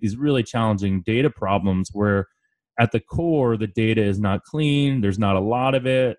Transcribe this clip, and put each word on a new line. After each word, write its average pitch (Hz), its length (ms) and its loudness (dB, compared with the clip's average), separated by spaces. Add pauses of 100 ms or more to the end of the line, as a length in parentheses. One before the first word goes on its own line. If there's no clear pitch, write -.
these 110 160 -4
really 135 260 0
challenging 101 600 0
data 123 260 0
problems 95 640 0
where 101 360 0 (520)
at 117 120 2
the 113 80 -2
core, 147 560 0
the 107 100 -4
data 110 340 0
is 101 200 0
not 101 240 -2
clean. 143 560 0
There's 101 180 0
not 101 160 2
a 95 60 2
lot 123 340 0
of 127 100 0
it. 131 340 0